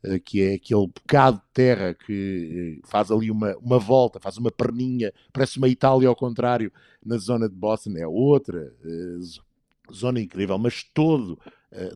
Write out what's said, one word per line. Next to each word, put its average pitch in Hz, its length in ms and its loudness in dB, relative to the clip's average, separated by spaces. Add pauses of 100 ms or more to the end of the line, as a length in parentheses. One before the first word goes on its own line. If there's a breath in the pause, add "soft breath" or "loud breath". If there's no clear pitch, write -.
eh, 95 140 -2
que 98 240 -2
é 98 140 2
aquele 101 320 0
bocado 131 500 4
de - 60 -16 (100)
terra 104 400 2
que, 87 880 -8
eh, - 40 -20
faz 104 240 0
ali 110 180 0
uma, 107 280 -2
uma 123 200 2
volta, 120 420 2
faz 98 180 -10
uma 117 140 -2
perninha, 117 640 -4 (180)
parece 131 280 -4
uma 135 100 4
Itália 131 400 4
ao 120 60 2
contrário, 117 560 -2 (340 soft breath)
na 117 120 -2
zona 113 300 -2
de 95 80 -6
Boston, 107 420 -4
é 82 100 -6
outra, 92 680 2 (100)
eh, 87 380 -10
zo-, 85 220 -16 (500)
zona 120 260 -4
incrível, 95 380 -4
mas 117 260 -2
todo, 151 540 0 (340 loud breath)
eh, 92 240 -12